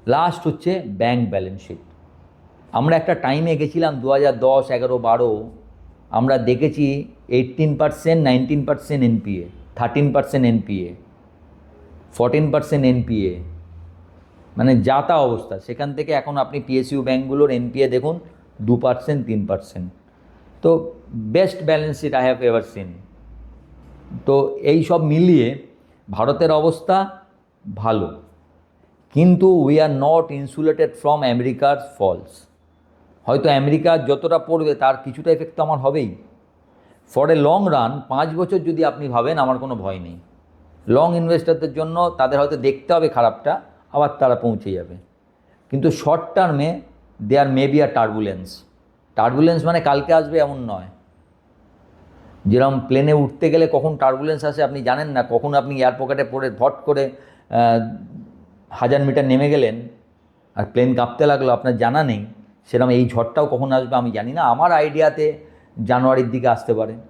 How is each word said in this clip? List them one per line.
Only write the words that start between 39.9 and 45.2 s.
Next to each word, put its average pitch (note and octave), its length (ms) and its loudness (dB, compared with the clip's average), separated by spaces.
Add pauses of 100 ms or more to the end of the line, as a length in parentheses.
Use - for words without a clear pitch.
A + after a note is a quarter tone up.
নেই। F2 200 -16 (680)
লং D#3+ 280 4
ইনভেস্টরদের E3 580 0
জন্য E3 360 -2
তাদের C3+ 280 0
হয়তো C#3+ 180 0
দেখতে C3+ 380 0
হবে D#3+ 140 2
খারাপটা, B2 520 0 (320)
আবার C#3+ 160 2 (100)
তারা B2+ 160 4
পৌঁছে A2+ 380 -4
যাবে। F2 240 -10 (720)